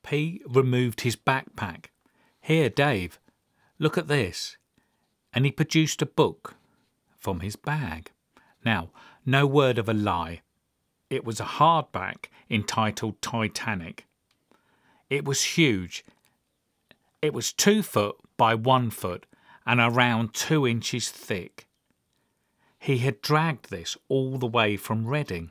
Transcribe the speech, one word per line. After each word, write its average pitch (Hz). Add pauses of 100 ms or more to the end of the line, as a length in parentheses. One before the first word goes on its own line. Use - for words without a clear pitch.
P 156
removed 123
his 117
backpack. 107 (540)
"Here, 156
Dave, 117 (600)
look 151
at 160
this." 123 (800)
And 127
he 143
produced 156
a -
book - (640)
from 87
his 104
bag. 117 (520)
Now, 104 (340)
no 139
word 135
of 113
a 110
lie. 85 (680)
It 131
was 113
a 104
hardback 147 (240)
entitled 107
Titanic. 104 (1040)
It 143
was -
huge. 104 (1200)
It 151
was 117
two 208
foot - (200)
by 117
one 120
foot 90 (400)
and 120
around 117
two 147
inches 117
thick. - (1120)
He 135
had 131
dragged 151
this 85 (100)
all 131
the 123
way 110
from 113
Reading. 98